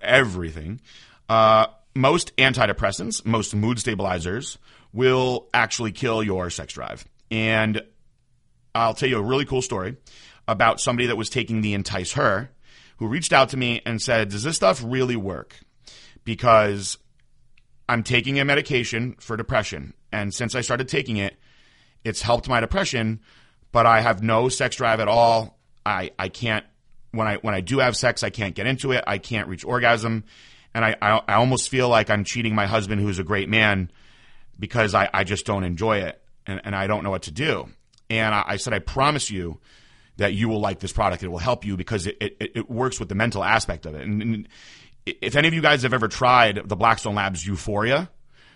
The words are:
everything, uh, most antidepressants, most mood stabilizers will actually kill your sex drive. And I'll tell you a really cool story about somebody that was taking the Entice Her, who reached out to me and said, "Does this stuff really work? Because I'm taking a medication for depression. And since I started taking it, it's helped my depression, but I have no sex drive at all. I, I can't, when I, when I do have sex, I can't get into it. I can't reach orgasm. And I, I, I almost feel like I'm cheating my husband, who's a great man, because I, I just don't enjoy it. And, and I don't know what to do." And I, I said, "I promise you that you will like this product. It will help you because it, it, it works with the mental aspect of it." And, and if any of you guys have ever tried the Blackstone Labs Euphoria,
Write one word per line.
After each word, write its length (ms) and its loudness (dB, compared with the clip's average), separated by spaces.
everything, 800 0
uh, 380 6
most 440 0
antidepressants, 880 0
most 280 -2
mood 240 0
stabilizers 800 -4
will 640 2
actually 380 0
kill 320 -2
your 260 -2
sex 240 -10
drive. 320 -12
And 520 0
I'll 180 2
tell 160 -2
you 80 0
a 40 -2
really 240 0
cool 160 -2
story 360 -6
about 320 2
somebody 280 0
that 100 0
was 120 -6
taking 320 -2
the 120 0
Entice 400 -6
Her, 360 0
who 100 -6
reached 260 -2
out 160 6
to 80 -6
me 280 -2
and 160 -4
said, 280 2
"Does 140 -6
this 120 -4
stuff 300 2
really 300 -2
work? 420 -8
Because 720 4
I'm 160 0
taking 360 2
a 60 2
medication 760 0
for 180 -8
depression. 560 -4
And 220 -4
since 220 -6
I 60 -2
started 260 -2
taking 300 -2
it, 200 -4
it's 180 -6
helped 260 0
my 120 2
depression, 640 -2
but 140 6
I 160 8
have 220 0
no 260 2
sex 280 -2
drive 220 2
at 80 0
all. 520 4
I, 340 -2
I 100 -4
can't, 360 -4
when 160 -2
I, 100 -2
when 160 -4
I 80 -2
do 180 0
have 160 2
sex, 280 0
I 60 -2
can't 260 -6
get 120 -4
into 240 -2
it. 160 0
I 100 -2
can't 300 -6
reach 180 -10
orgasm. 580 2
And 120 0
I, 160 2
I, 260 4
I 80 0
almost 340 2
feel 200 2
like 200 4
I'm 140 2
cheating 320 -2
my 100 2
husband, 360 0
who's 180 -2
a 40 -2
great 260 -2
man, 420 2
because 380 0
I, 180 4
I 100 0
just 220 -4
don't 180 -2
enjoy 360 0
it. 220 -8
And, 160 -8
and 120 -6
I 120 -2
don't 160 -2
know 80 -4
what 120 -6
to 80 -14
do." 360 -2
And 240 0
I, 140 2
I 100 -4
said, 160 -4
"I 60 0
promise 500 0
you 300 -8
that 160 0
you 160 0
will 100 0
like 200 -2
this 120 -8
product. 320 0
It 40 -6
will 100 -8
help 280 -2
you 120 -4
because 300 -4
it, 120 -8
it, 360 -6
it 140 -6
works 300 -4
with 100 -8
the 60 -4
mental 280 -2
aspect 420 0
of 80 -12
it." 80 -12
And, 200 -4
and 260 -4
if 300 -4
any 120 4
of 60 2
you 80 -2
guys 220 4
have 100 2
ever 140 0
tried 600 4
the 80 -2
Blackstone 380 2
Labs 320 -2
Euphoria, 640 -2